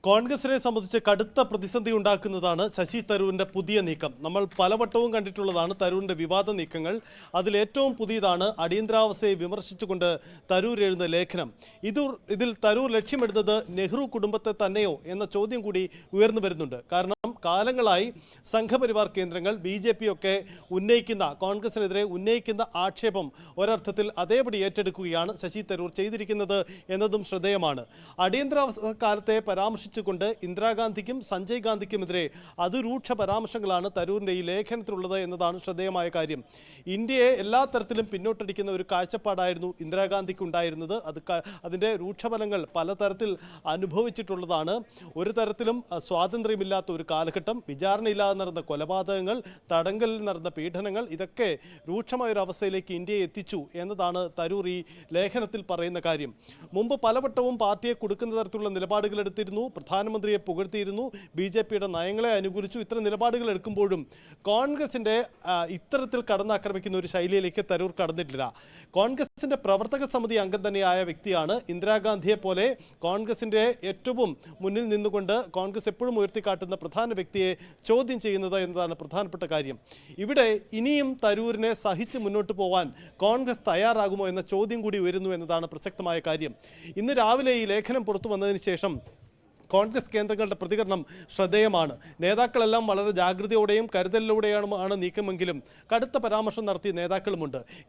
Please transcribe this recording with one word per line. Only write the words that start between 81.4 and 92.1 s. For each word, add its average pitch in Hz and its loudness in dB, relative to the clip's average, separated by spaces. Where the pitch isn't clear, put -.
സഹിച്ച് 214 -2
മുന്നോട്ട് 202 -2
പോവാൻ 180 2
കോൺഗ്രസ് 240 2
തയ്യാറാകുമോ 196 2
എന്ന 185 -4
ചോദ്യം 220 0
കൂടി 202 -2
ഉയരുന്നു 190 0
എന്നതാണ് 165 -2
പ്രസക്തമായ 170 -4
കാര്യം. 156 -2
ഇന്ന് 262 0
രാവിലെ 254 4
ഈ - 0
ലേഖനം 220 0
പുറത്തു 202 -2
വന്നതിന് 196 0
ശേഷം 175 0
കോൺഗ്രസ് 220 2
കേന്ദ്രങ്ങളുടെ 208 0
പ്രതികരണം 190 0
ശ്രദ്ധേയമാണ്. 185 4